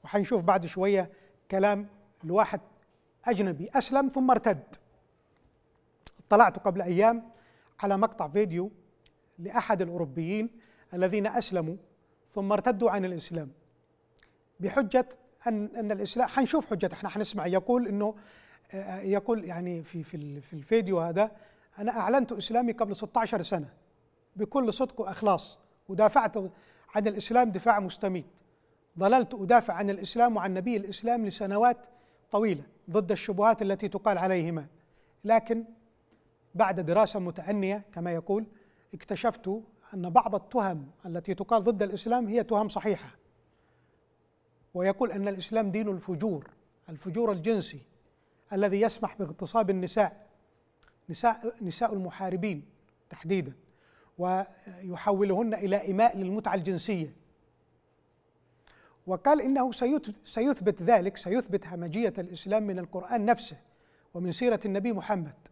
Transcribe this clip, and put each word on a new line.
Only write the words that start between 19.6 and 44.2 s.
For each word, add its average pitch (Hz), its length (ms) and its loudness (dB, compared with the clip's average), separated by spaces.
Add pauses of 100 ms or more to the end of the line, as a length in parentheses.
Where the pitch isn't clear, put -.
في، 160 200 -10
في 165 140 -12
ال-، 147 240 -12
في - 120 -18
الفيديو 185 460 0
هذا: 180 320 2 (480)
"أنا 220 120 -2
أعلنت 226 400 2
إسلامي 226 400 0
قبل 214 240 -2
ستاشر 214 460 -2
سنة 156 280 -4 (680)
بكل 214 380 0
صدق 254 280 -2
وإخلاص، 196 580 0 (300)
ودافعت 214 480 4 (580)
عن 214 120 2
الإسلام 220 440 2
دفاع 208 280 2
مستميت، 185 460 -4 (720)
ظللت 240 340 4
أدافع 220 400 4
عن 202 160 -2
الإسلام 220 460 2
وعن 196 180 -2
نبي 202 240 -2
الإسلام 214 480 -2
لسنوات 208 600 2 (440)
طويلة 202 320 2 (260)
ضد 185 220 0
الشبهات 214 500 2
التي 196 260 -2
تقال 196 300 0
عليهما، 170 480 0 (580)
لكن 226 400 2 (920)
بعد 190 240 2
دراسة 190 400 2
متأنية"، 190 640 -4 (100)
كما 170 200 -6
يقول، 196 320 -2 (480)
"اكتشفت 208 680 -4 (320)
أن 180 160 -6
بعض 202 260 2
التهم 185 560 -2 (140)
التي 175 280 -6
تقال 196 300 2
ضد 214 200 2
الإسلام 226 440 0
هي 220 160 0
تهم 220 260 0
صحيحة." - 460 -4 (1600)